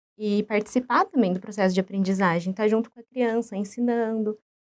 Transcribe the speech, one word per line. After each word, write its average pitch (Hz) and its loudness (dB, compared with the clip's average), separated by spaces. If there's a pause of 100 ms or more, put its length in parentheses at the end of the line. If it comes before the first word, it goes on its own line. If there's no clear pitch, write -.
(180)
e 208 0
participar 247 0
também 208 2
do 185 -4
processo 196 0
de 185 2
aprendizagem, 185 0
tá 214 2
junto 226 0
com - -20
a 233 -20
criança, 233 -2
ensinando, 220 -2 (400)